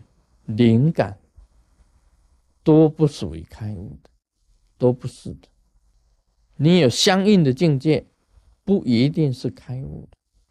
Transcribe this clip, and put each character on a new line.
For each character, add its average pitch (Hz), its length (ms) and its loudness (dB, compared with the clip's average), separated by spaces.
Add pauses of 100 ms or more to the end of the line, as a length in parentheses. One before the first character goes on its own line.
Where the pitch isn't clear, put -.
(460)
灵 117 460 2
感 104 260 -4 (1500)
都 156 260 4
不 156 160 -2
属 92 300 -6
于 82 60 -12
开 107 320 -14
悟 90 280 -16
的， - 80 -20 (680)
都 127 140 2
不 127 160 -10
是 - 240 -16
的。 - 160 -20 (1080)
你 170 240 2
有 139 100 4
相 190 360 0
应 202 180 4
的 131 100 2
境 147 260 0
界， 151 260 -2 (580)
不 196 200 -2
一 120 260 2
定 156 220 -2
是 127 180 -8
开 127 340 -14
悟 147 260 -16
的； - 80 -20 (340)